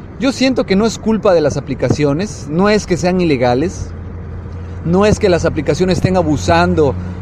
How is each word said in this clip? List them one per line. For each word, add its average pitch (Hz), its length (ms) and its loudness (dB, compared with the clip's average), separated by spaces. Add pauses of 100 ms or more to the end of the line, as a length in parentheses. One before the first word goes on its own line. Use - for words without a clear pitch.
(180)
Yo 262 140 0
siento 254 320 0
que 196 100 0
no 208 120 2
es - 120 -4
culpa 214 360 2
de 165 60 4
las 143 160 0
aplicaciones, 143 960 -2
no 185 180 2
es 208 180 2
que 180 100 0
sean 180 240 0
ilegales, 139 680 0 (960)
no 185 220 4
es 202 140 2
que 208 80 2
las 160 160 2
aplicaciones 160 540 0
estén 185 180 2
abusando 165 800 2 (280)